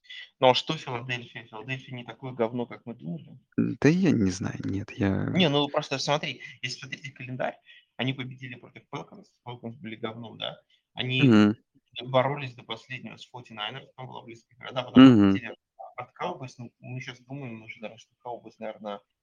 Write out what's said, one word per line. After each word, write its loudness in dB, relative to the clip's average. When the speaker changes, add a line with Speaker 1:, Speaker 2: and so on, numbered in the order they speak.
Speaker 1:
Ну, 8
а 6
что -2
Филадельфия? -8
Филадельфия -10
не -12
такое -12
говно, -2
как -16
мы -12
думали. -12
Speaker 2:
Да 4
я 4
не 4
знаю, -6
нет, -6
я 0
Speaker 1:
Не, 4
ну, 2
просто -2
смотри, -2
если -8
смотреть -14
их -14
календарь, -6
они 0
победили -10
против -20
Falcons, -12
Falcons -12
были -10
говном, -10
да? -8
Они 4
Speaker 2:
Мгм. 8
Speaker 1:
боролись 0
до -20
последнего -12
с -18
форти -18
найнерс, -10
там -14
была -16
близкая -20
игра, -14
да, -4
потом 8
Speaker 2:
Мгм. 10
Speaker 1:
победили -4
от -12
Cowboys, -8
ну, -16
мы -12
щас -14
думаем -12
уже, -18
да, -14
что -20
Cowboys, -12
наверно, -10